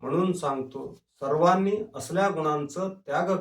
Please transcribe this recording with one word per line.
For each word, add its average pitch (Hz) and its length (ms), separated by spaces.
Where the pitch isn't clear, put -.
म्हणून 170 300
सांगतो, 135 640
सर्वांनी 180 520
असल्या 180 340
गुणांचं 160 680
त्याग 165 340